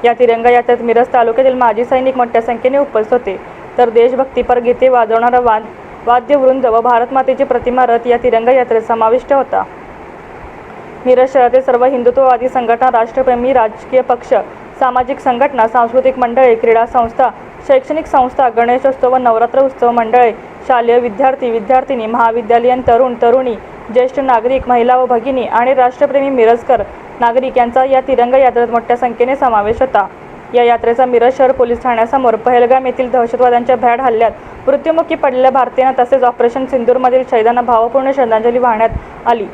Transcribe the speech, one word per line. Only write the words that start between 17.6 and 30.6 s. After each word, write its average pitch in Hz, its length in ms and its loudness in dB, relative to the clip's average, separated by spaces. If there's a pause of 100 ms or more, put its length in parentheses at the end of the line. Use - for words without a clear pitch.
शैक्षणिक 294 380 0
संस्था, 254 440 0
गणेशोत्सव 247 640 0
व 254 40 2
नवरात्र 233 420 0
उत्सव 262 320 0
मंडळे, 233 400 2 (360)
शालेय 240 320 2
विद्यार्थी, 262 500 -2
विद्यार्थिनी, 233 560 -2
महाविद्यालयीन 233 760 0
तरुण, 247 400 2
तरुणी, 240 340 2 (380)
ज्येष्ठ 254 260 0
नागरिक, 254 500 0
महिला 247 280 2
व 254 80 2
भगिनी 247 380 -2
आणि 240 300 0
राष्ट्रप्रेमी 277 560 0
मिरजकर 233 540 2 (360)
नागरिक 240 380 0
यांचा 247 280 2
या 262 160 2
तिरंगा 254 360 2
यात्रेत 240 320 2
मोठ्या 233 280 -2
संख्येने 240 380 -2
समावेश 226 440 0
होता. 226 280 0 (460)
या 240 100 4